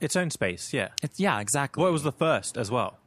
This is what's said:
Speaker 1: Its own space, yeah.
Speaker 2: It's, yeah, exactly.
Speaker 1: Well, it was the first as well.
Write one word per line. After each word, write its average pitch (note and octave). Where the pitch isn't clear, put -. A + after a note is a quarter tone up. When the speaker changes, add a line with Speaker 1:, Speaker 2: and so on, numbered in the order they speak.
Speaker 1:
Its D#3
own F3+
space, -
yeah. A2+
Speaker 2:
It's, -
yeah, D#3+
exactly. C#3
Speaker 1:
Well, F#3
it -
was D3+
the D3+
first D3+
as G#2+
well. A2